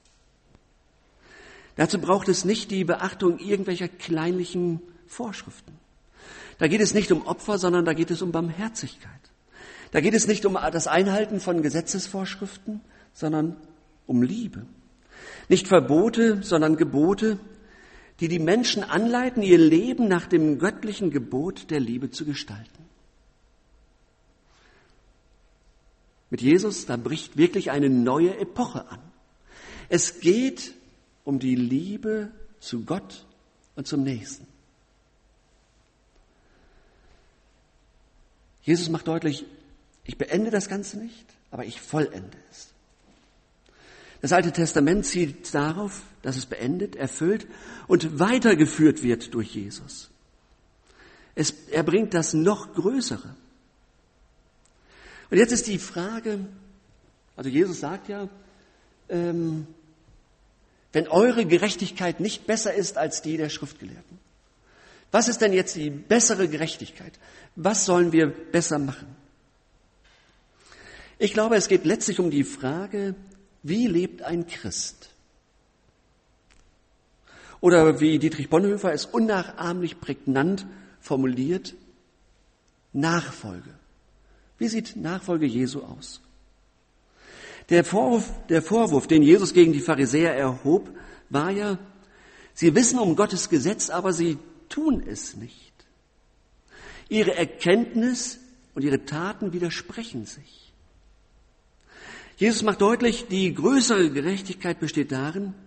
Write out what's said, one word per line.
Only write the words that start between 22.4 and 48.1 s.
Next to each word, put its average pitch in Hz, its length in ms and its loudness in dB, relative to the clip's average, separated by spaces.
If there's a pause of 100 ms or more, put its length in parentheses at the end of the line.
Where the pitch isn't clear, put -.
Mit 113 100 -6
Jesus, 185 460 2
da 123 100 -4
bricht 123 400 -8
wirklich 175 340 2
eine 139 180 2
neue 135 480 2
Epoche - 520 -8
an. - 100 -18 (920)
Es - 300 -2
geht 240 540 0 (500)
um 139 160 -4
die 127 160 0
Liebe 202 760 -4 (280)
zu 113 240 -10
Gott - 420 -10 (500)
und 139 120 -12
zum 143 160 -2
Nächsten. 123 440 -10 (4000)
Jesus 165 260 2
macht 160 180 -4
deutlich, 160 380 -4 (580)
ich - 140 -16
beende 190 320 -2
das 202 180 -2
Ganze 202 300 -10
nicht, 226 280 -16 (260)
aber 123 140 -12
ich - 140 -16
vollende 95 580 -4 (120)
es. - 200 -20 (1500)
Das 147 120 0
Alte 175 180 4
Testament 165 540 2
zielt - 480 -4
darauf, 165 480 -4 (200)
dass 131 140 -8
es 127 100 -10
beendet, 175 500 -6
erfüllt 160 520 -4 (400)
und 160 320 0